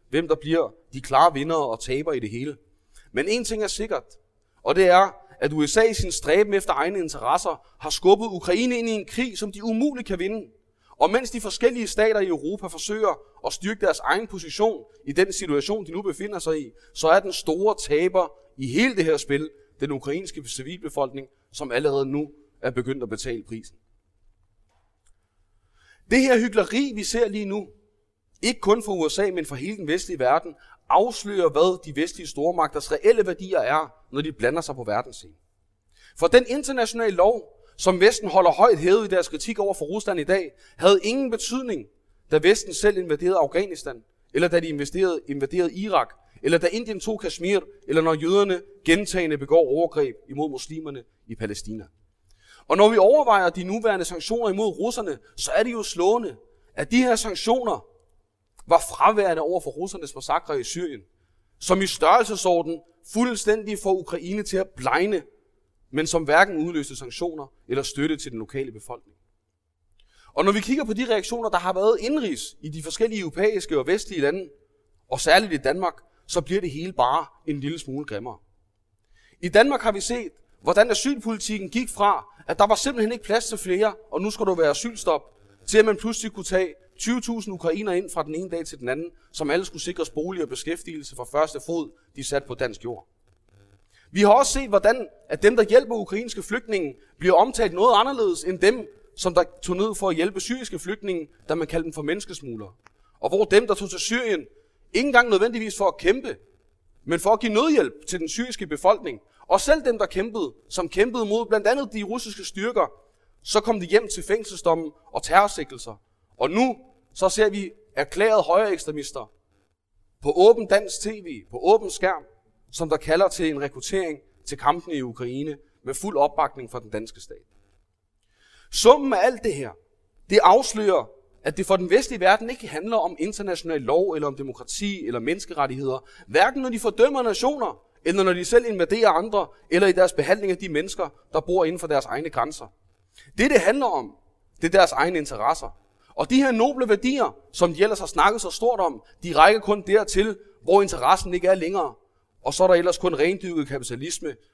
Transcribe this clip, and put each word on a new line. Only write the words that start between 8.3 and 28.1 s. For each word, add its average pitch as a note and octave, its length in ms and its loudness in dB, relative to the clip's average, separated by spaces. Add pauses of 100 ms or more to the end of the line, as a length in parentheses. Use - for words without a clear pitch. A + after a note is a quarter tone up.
ind A#3 120 -2
i - 20 -2
en G#3+ 140 -4
krig, A#3 320 -6
som G#3 140 -6
de G3+ 120 -14
umuligt A#3+ 440 -2
kan F#3 120 -4
vinde. G3 280 -6 (500)
Og D#3 120 4
mens A#3+ 220 0
de A#3 100 -8
forskellige A#3 460 0
stater G#3+ 320 2
i F#3+ 80 0
Europa E3 400 -4
forsøger G3 520 -2 (280)
at - 60 -4
styrke G3+ 320 -6
deres E3 140 0
egen A3 280 -2
position G3 580 -4 (200)
i C#3 60 -10
den F#3+ 220 0
situation, F#3 520 -4
de E3 60 -16
nu F3 100 -8
befinder G3 380 -6
sig D#3+ 220 -4
i, B2+ 100 -14 (220)
så - 140 -2
er F3 120 8
den G3 140 -6
store F#3+ 420 0 (120)
taber F3 440 0 (260)
i C3+ 100 -6
hele G#3+ 280 2
det E3+ 100 0
her D#3 120 2
spil C#3+ 320 -4 (300)
den D3 120 -4
ukrainske D3 560 -8
civilbefolkning, C3+ 800 -8 (260)
som C3+ 180 -10
allerede C#3 340 0
nu D3 260 -4 (300)
er B2 100 -2
begyndt B2 320 -4
at G#2+ 60 -10
betale A2 340 -8
prisen. - 320 -16 (2250)
Det A#3+ 80 6
her C4 200 6
hykleri, A3+ 560 0
vi G3+ 80 -8
ser A3+ 240 0
lige G#3 180 -6
nu, G3 220 -6 (720)